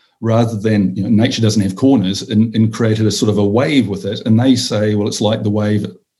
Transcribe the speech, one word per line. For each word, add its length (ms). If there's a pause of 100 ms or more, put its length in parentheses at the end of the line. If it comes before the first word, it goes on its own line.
(200)
rather 360
than, 400
you 60
know, 80
nature 320
doesn't 200
have 140
corners, 460
and, 320
and 180
created 340
a 40
sort 180
of 100
a 80
wave 420
with 180
it. 180
And 140
they 180
say, 380
"Well, 140
it's 120
like 220
the 80
wave, 340
it 120 (240)